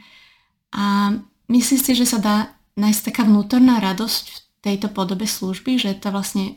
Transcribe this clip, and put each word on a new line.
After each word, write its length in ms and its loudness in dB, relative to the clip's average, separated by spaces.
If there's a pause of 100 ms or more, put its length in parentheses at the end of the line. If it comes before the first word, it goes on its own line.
(720)
A 120 -6 (640)
myslíš 340 2
si, 120 0
že 120 2
sa 120 -2
dá 180 2 (380)
nájsť 320 0
taká 180 -4
vnútorná 560 4
radosť 460 -2
v 120 -20 (240)
tejto 260 -2
podobe 380 -4
služby, 500 -4
že 180 -2
tá 160 -8
vlastne 460 -4